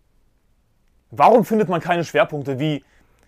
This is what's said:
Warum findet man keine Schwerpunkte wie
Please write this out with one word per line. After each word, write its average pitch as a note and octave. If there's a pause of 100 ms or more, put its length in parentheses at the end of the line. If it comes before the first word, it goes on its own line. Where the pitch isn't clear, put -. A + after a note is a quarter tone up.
(1120)
Warum F3+
findet G#3+
man F3
keine E3+
Schwerpunkte C#3+
wie D3+ (440)